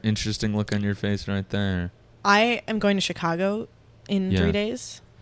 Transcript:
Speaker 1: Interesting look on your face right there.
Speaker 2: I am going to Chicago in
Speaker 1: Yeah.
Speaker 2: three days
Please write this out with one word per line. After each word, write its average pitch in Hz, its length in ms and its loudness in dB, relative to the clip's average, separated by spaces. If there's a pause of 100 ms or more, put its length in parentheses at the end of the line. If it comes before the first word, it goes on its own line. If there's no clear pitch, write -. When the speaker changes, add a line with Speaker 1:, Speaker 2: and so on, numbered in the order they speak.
Speaker 1:
Interesting 107 520 0
look 104 160 -2
on 104 80 2
your 101 140 0
face 101 320 -2
right 98 240 -2
there. 95 400 -2 (340)
Speaker 2:
I 214 440 4
am 220 100 -2
going 202 180 4
to 185 40 0
Chicago 180 640 -2 (420)
in 190 220 0
Speaker 1:
Yeah. 190 80 4
Speaker 2:
three 170 140 4
days 220 500 -4 (200)